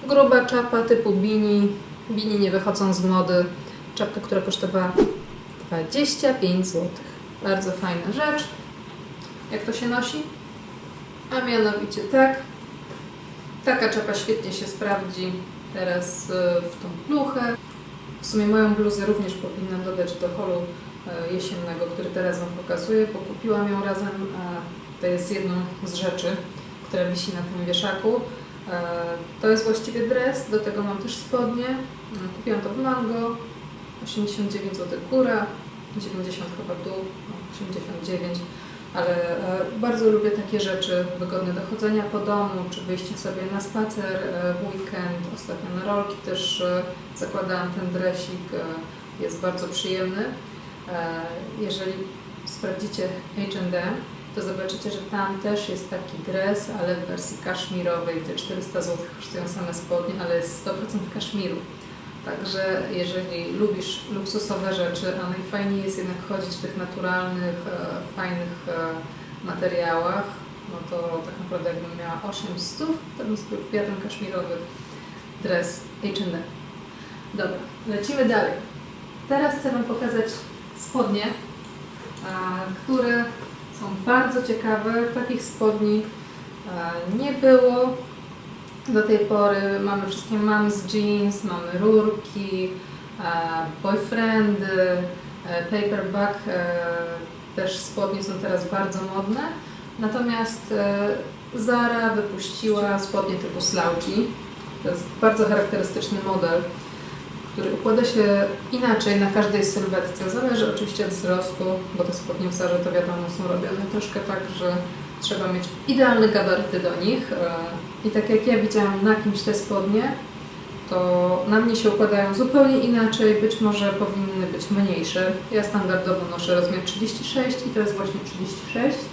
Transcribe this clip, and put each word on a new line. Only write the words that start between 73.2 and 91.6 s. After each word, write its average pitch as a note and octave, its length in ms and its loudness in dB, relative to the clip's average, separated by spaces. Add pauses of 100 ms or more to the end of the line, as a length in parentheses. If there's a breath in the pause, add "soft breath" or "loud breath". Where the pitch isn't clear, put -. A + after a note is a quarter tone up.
bym G#3+ 140 -2
sobie G#3 200 -6
kupiła G#3 260 -2
ten G3 180 -4
kaszmirowy F#3 540 -4 (880 loud breath)
dres F3 360 2 (220)
H G#3 60 -4
and F#3+ 260 -2
M. E3+ 80 -4 (920 loud breath)
Dobra, - 240 -2 (300)
lecimy A3+ 380 0
dalej. G#3+ 280 4 (760)
Teraz C#4 300 4
chcę C4 120 0
Wam A#3+ 120 0
pokazać A3+ 420 0 (520)
spodnie, G#3 460 0
e, A#3+ 60 0 (1500)
które A#3+ 420 4 (540)
są G3+ 60 -8 (200)
bardzo A#3+ 380 4
ciekawe. A3 500 0 (200)
Takich B3 300 -2
spodni, G#3+ 580 4
e, F3 1160 -6
nie C#4 160 0
było B3+ 640 8 (920)
do G#3+ 140 6
tej G#3+ 180 6
pory. G3+ 600 4
Mamy G3+ 280 0
wszystkie - 280 -4
Moms G#3 580 4
Jeans, G#3 500 2
mamy F3+ 360 -2